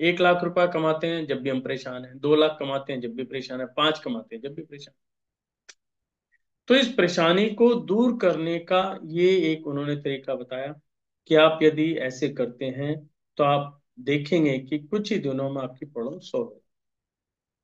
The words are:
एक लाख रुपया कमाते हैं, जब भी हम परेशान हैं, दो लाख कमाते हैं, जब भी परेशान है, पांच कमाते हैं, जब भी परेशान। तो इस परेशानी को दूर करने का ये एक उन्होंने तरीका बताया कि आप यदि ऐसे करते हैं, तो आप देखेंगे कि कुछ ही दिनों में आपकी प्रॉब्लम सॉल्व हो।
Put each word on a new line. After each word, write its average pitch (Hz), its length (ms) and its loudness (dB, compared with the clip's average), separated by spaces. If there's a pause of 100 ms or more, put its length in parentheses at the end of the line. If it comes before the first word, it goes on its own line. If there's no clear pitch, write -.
एक 175 200 2
लाख 175 240 4
रुपया 175 220 2
कमाते 160 400 0
हैं, 165 200 -4
जब 131 140 -4
भी 135 100 -4
हम 131 100 -2
परेशान 127 440 -8
हैं, 127 140 -20
दो 147 180 4
लाख 151 240 4
कमाते 139 320 -4
हैं, 127 80 -6
जब 117 140 -8
भी 127 100 -6
परेशान 131 360 -8
है, 127 60 -6
पांच 156 320 0
कमाते 113 380 -10
हैं, 113 60 -14
जब 143 120 -12
भी 165 80 -14
परेशान। 143 320 -20 (1700)
तो 240 80 6
इस 269 140 4
परेशानी 180 600 2
को 233 240 4
दूर 226 440 0
करने 165 400 0
का 185 460 0
ये 170 480 2
एक 160 140 -6
उन्होंने 147 300 -4
तरीका 139 380 -6
बताया 131 460 -10 (460)
कि 160 80 2
आप 156 280 6
यदि 156 320 4
ऐसे 131 340 -4
करते 120 360 -6
हैं, 143 460 -6 (260)
तो 151 80 4
आप 143 380 0 (160)
देखेंगे 143 600 0
कि 135 200 -6
कुछ 208 340 -4
ही 196 60 0
दिनों 135 320 -4
में 139 120 -6
आपकी 127 240 -12
प्रॉब्लम 135 320 -8
सॉल्व 127 280 -6
हो। - 160 -20 (1000)